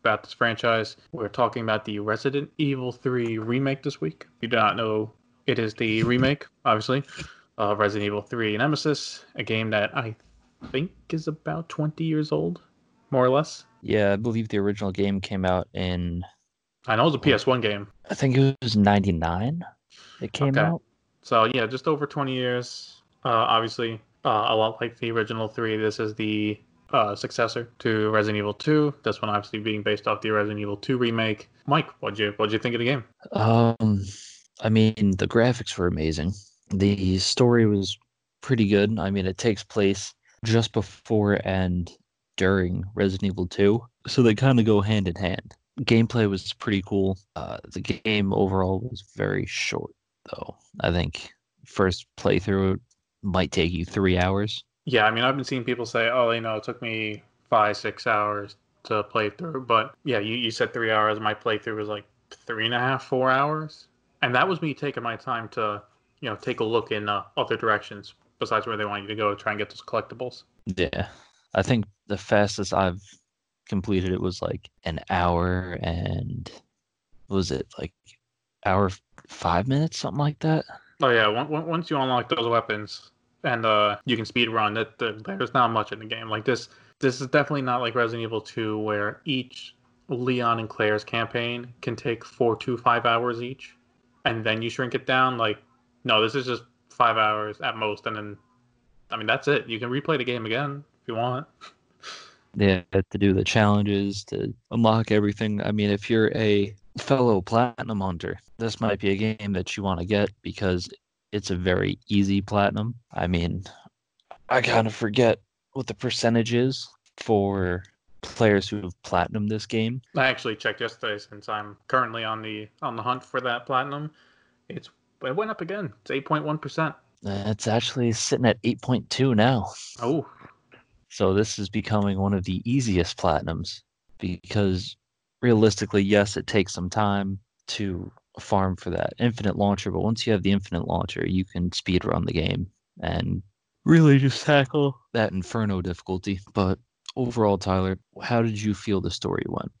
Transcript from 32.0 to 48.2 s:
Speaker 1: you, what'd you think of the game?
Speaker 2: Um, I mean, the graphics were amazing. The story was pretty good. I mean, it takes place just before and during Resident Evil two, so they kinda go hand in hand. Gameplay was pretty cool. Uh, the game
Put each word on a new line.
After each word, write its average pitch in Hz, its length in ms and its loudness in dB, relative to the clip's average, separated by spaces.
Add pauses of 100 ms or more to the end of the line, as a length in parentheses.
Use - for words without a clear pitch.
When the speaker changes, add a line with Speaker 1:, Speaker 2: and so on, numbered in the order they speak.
Speaker 1:
you, 104 200 0
what'd 107 140 0
you 110 60 0
think 120 160 -2
of 117 60 -2
the 117 60 0
game? 127 180 0 (280)
Speaker 2:
Um, 113 720 4 (580)
I 113 80 0
mean, 110 480 4
the 95 100 0
graphics 120 500 0
were 92 80 0
amazing. 82 480 -2 (380)
The 95 480 2
story 120 480 4
was 98 280 0 (460)
pretty 113 260 2
good. 104 300 4
I 98 140 -2
mean, 95 160 -2
it 95 100 -4
takes 107 260 0
place 101 520 0 (280)
just 110 300 2
before 104 720 0
and 90 480 0 (460)
during 92 460 2 (120)
Resident 98 380 0
Evil 90 120 -2
two, 101 400 2 (220)
so - 160 4
they 113 100 8
kinda 123 300 4
go 107 180 6
hand 101 260 2
in 85 80 -2
hand. - 380 -6 (280)
Gameplay 113 460 4
was 98 260 -4
pretty 101 340 -2
cool. 95 320 0 (160)
Uh, - 240 -10 (120)
the 98 100 -8
game 101 520 0